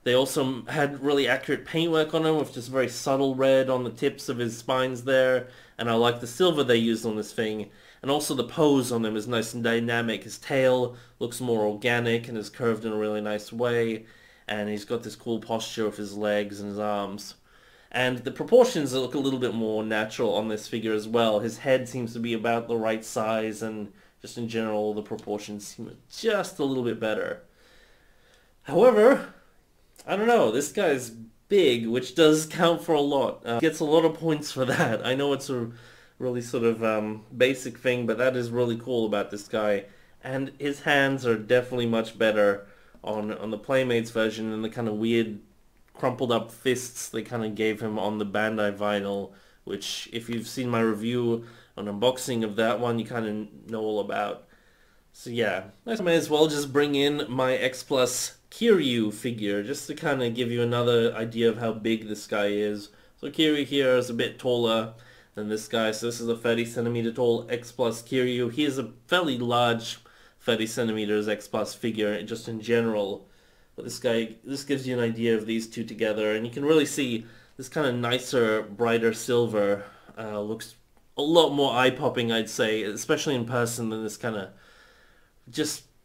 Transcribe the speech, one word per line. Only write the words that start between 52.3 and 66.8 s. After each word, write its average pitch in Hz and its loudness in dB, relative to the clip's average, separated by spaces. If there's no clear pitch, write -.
of 104 -4
that 113 2
one, 120 0
you 117 -2
kind 117 -4
of 107 -8
know 110 -4
all 107 -2
about. 104 -4
So - -16
yeah, 104 -2
I 226 -4
may 170 2
as 135 2
well 151 6
just 143 -2
bring 143 4
in 143 2
my 127 0
X 127 -2
Plus - 0
Kiryu 131 4
figure, 104 -4
just 135 -8
to 147 -8
kind 143 -2
of 117 -2
give 120 -2
you 120 0
another 120 2
idea 113 0
of 107 -2
how 113 -2
big 110 -2
this 104 -8
guy 104 0
is. 104 -2
So 139 -8
Kiryu 151 2
here 131 2
is 120 0
a 117 -6
bit 117 -4
taller 117 0
than 107 -6
this 107 -4
guy, 110 0
so 107 -4
this 117 -6
is 117 -6
a 117 0
thirty 117 0
centimeter 117 -2